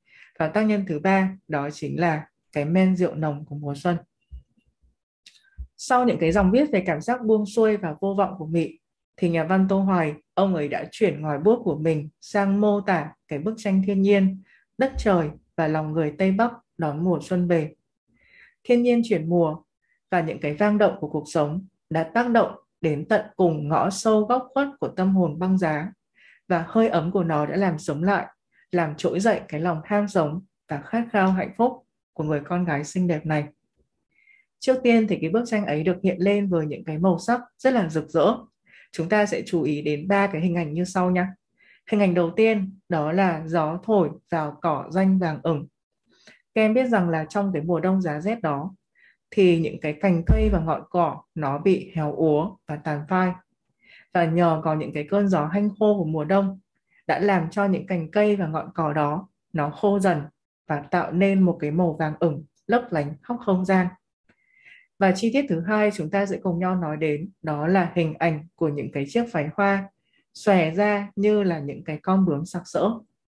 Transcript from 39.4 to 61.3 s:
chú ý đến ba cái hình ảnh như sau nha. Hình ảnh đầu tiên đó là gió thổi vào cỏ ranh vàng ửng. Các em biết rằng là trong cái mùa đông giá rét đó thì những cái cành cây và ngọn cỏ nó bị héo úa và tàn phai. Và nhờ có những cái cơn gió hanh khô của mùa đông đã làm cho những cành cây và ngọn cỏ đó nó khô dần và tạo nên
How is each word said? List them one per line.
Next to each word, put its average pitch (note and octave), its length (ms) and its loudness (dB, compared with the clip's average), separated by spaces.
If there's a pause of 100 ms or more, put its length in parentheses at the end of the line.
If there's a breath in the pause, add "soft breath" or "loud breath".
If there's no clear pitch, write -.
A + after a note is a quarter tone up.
chú E3+ 160 0
ý D3 200 -2
đến D3+ 260 -4
ba G3+ 180 2
cái G3 140 -4
hình F3 140 0
ảnh E3 180 -4
như E3+ 120 -2
sau F3+ 260 0
nha. F3+ 240 0 (560 soft breath)
Hình G#3 100 2
ảnh F#3 140 4
đầu E3+ 220 2
tiên A3 420 0 (100)
đó D#3 240 -2
là F3 340 0
gió D#3+ 360 -2
thổi F#3+ 280 2 (200)
vào D#3 320 -4
cỏ D#3 280 -2
ranh F#3+ 280 4
vàng D#3+ 240 -2
ửng. D3+ 240 -2 (880 soft breath)
Các A3 80 2
em G#3+ 120 2
biết B3+ 120 2
rằng G3 220 2
là D#3+ 160 -2
trong G3+ 280 -2
cái D3+ 100 -2
mùa E3+ 180 0
đông F#3 220 2
giá D3+ 180 -4
rét A3 220 -4
đó D#3 320 -4 (600 soft breath)
thì F3 240 6
những - 220 -4
cái D3+ 120 -4
cành E3+ 340 0
cây A3 260 4
và F3 80 2
ngọn D#3+ 300 -2
cỏ D#3 320 0 (120)
nó C#3+ 240 -4
bị F#3 360 2
héo D3+ 180 -2
úa D#3+ 440 0 (100)
và D3+ 100 -8
tàn D3+ 320 -6
phai. F#3 240 2 (800 soft breath)
Và F3 120 2
nhờ E3 400 2
có D#3 100 0
những D#3 180 -6
cái D3 180 -6
cơn G3+ 180 2
gió D#3 180 2
hanh G3+ 220 0 (100)
khô G#3 200 4
của F3 60 -2
mùa D#3 200 -4
đông F#3+ 360 0 (460)
đã D3+ 120 0
làm F3 320 2
cho G3+ 160 0
những F#3 200 0
cành E3 240 -4
cây G#3 260 2
và F#3 100 -2
ngọn D#3 280 -6
cỏ D#3 180 -2
đó D3+ 360 -2 (240)
nó D3+ 180 -2
khô G3+ 280 0
dần F3 240 2 (440)
và D3 240 -4
tạo - 220 -2
nên F#3+ 300 2